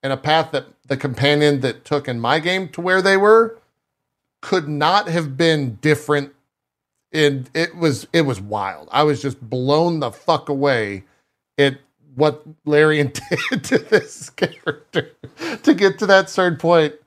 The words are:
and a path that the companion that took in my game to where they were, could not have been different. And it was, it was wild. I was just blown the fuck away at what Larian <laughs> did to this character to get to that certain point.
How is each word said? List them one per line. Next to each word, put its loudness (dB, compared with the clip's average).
and -2
a -2
path 0
that -4
the -4
companion 2
that -6
took -4
in -6
my 0
game -4
to -14
where 0
they 4
were, 4
could -2
not 0
have -4
been 0
different. -2
And 0
it -4
was, -2
it 2
was -2
wild. -8
I 2
was 2
just -8
blown 0
the -4
fuck -2
away -2
at 2
what 0
Larian 2
<laughs> -4
did -6
to -2
this -2
character -6
to 4
get 2
to -4
that 4
certain 0
point. 2